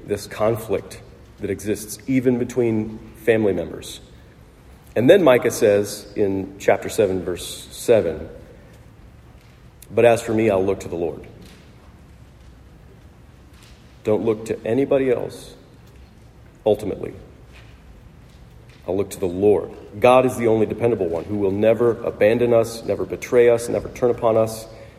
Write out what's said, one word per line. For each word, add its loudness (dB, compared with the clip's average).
this -6
conflict -4
that -6
exists -6
even 2
between -2
family 2
members. -8
And 4
then 8
Micah 4
says 0
in -2
chapter 0
seven, 0
verse -10
seven, 0
"But 0
as 4
for -6
me, 2
I'll 2
look -2
to -12
the -10
Lord." -6
Don't 0
look -2
to -6
anybody 0
else, -6
ultimately. -2
I'll -4
look -4
to -12
the -4
Lord. 2
God 6
is -2
the -2
only 2
dependable -2
one -4
who -6
will 0
never 2
abandon 2
us, 0
never -4
betray 4
us, 2
never -4
turn 0
upon 2
us, 0